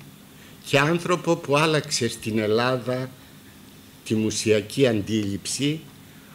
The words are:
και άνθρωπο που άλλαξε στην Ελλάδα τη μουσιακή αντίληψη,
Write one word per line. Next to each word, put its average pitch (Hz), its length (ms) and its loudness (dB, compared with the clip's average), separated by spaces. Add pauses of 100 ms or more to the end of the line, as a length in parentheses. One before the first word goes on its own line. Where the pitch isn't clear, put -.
(640)
και 139 140 4
άνθρωπο 170 560 2
που 143 220 0
άλλαξε 147 520 0
στην 110 300 -4
Ελλάδα 123 720 0 (960)
τη 110 100 0
μουσιακή 107 720 2
αντίληψη, 107 920 -2 (560)